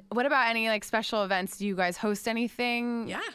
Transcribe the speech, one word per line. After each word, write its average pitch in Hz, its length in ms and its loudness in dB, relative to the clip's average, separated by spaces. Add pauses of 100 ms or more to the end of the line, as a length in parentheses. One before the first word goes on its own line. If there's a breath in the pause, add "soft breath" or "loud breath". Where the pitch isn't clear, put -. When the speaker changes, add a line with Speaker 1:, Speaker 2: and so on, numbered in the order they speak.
Speaker 1:
what 247 180 0
about 269 220 4
any, 226 200 0
like, 214 140 0
special 214 400 0
events? 190 340 0
Do 202 80 -4
you 202 100 0
guys 180 220 0
host 208 300 -2
anything? 240 800 -2
Speaker 2:
Yeah. 190 140 -6 (120)